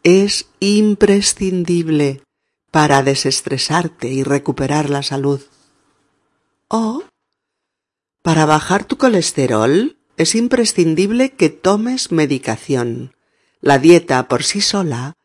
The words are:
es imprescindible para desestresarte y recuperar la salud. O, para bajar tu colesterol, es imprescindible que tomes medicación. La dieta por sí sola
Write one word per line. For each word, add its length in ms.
es 460
imprescindible 1600
para 320
desestresarte 1040
y 140
recuperar 680
la 140
salud. 360
O, 360
para 240
bajar 380
tu 120
colesterol, 1040
es 160
imprescindible 1000
que 160
tomes 600
medicación. 1040
La 160
dieta 500
por 140
sí 200
sola 520